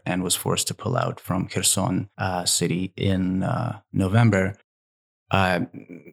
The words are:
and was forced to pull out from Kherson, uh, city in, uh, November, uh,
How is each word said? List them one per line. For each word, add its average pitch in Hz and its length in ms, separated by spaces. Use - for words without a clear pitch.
and 90 160
was 90 140
forced - 320
to - 80
pull - 200
out 85 240
from 90 280
Kherson, 92 600
uh, 92 260
city 87 520
in, 92 440
uh, - 380
November, 98 640
uh, 92 300